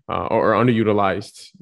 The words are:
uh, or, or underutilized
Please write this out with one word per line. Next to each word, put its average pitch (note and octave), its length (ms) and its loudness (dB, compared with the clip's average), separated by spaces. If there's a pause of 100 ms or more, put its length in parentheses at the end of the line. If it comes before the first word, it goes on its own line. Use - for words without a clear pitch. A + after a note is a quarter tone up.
uh, F2+ 180 -6
or, G#2+ 280 0
or G#2 100 2
underutilized G#2 840 -2 (120)